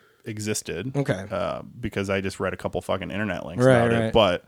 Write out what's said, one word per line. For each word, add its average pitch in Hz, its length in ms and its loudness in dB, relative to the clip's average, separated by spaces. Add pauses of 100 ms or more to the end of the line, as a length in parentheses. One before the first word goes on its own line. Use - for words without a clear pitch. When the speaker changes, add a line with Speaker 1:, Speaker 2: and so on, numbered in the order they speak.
(240)
Speaker 1:
existed. 107 720 -6
Speaker 2:
Okay. 104 340 -2
Speaker 1:
Uh, 85 320 -4 (180)
because 101 300 -4
I 98 100 0
just 95 200 -4
read 92 140 0
a - 20 -8
couple 90 240 -6
fucking 92 300 -4
internet 101 360 -4
links 92 180 0
Speaker 2:
Right, 131 120 8
Speaker 1:
about 117 160 4
Speaker 2:
right. 117 120 2
Speaker 1:
it, 113 80 -2
but, 98 360 4